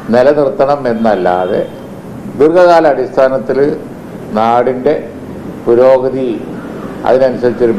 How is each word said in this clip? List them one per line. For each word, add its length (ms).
നിലനിർത്തണം 760
എന്നല്ലാതെ 720
ദീർഘകാല 500
അടിസ്ഥാനത്തിൽ 680
നാടിൻ്റെ 680
പുരോഗതി, 640
അതിനനുസരിച്ചൊരു 720